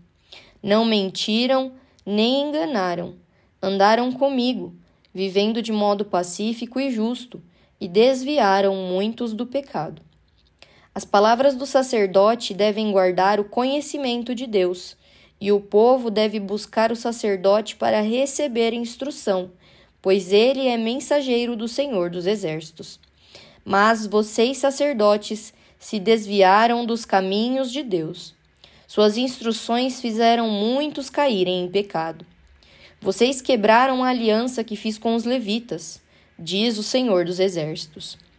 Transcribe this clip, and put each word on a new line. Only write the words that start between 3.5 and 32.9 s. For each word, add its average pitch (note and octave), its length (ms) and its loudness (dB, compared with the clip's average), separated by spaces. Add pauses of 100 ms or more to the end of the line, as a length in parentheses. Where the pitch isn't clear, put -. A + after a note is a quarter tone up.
Andaram G#3 500 4
comigo, B3+ 640 -2 (380)
vivendo G3+ 480 0
de A3+ 100 -6
modo G#3 320 0
pacífico G#3 760 -4
e C4+ 120 -2
justo, A3+ 520 -6 (380)
e G3 80 -8
desviaram A3 880 2
muitos G3+ 580 -4
do A#3 140 -6
pecado. E3 560 -8 (920)
As F#3+ 120 -8
palavras A#3 480 4
do B3+ 100 -8
sacerdote A3 880 2
devem G#3 400 0
guardar F#3+ 480 2
o G3+ 40 -4
conhecimento B3+ 880 -4
de B3+ 120 -8
Deus, F3+ 520 -2 (420)
e G3+ 100 -2
o G3+ 100 4
povo A#3 500 4
deve G#3+ 280 0
buscar G#3+ 540 -2
o A3+ 40 -2
sacerdote G#3+ 800 0
para A3 280 0
receber A#3+ 720 -2
instrução, A#3 760 -4 (520)
pois F#3+ 280 2
ele B3+ 380 4
é A#3+ 80 0
mensageiro A#3+ 800 -2
do A3+ 100 -6
Senhor A3+ 440 -2
dos F3 160 -8
Exércitos. E3+ 720 -6 (640)
Mas G#3+ 420 2
vocês, G#3+ 520 0
sacerdotes, A3 960 0 (240)
se - 200 -8
desviaram G#3+ 880 4
dos A3+ 180 -4
caminhos A3+ 680 0
de C#4+ 100 -6
Deus. F3 540 -6 (500)
Suas G#3 300 2
instruções B3 840 -4
fizeram A#3 480 2
muitos C4 640 -2
caírem F#3 540 0
em F3 40 -6
pecado. E3+ 560 -4 (760)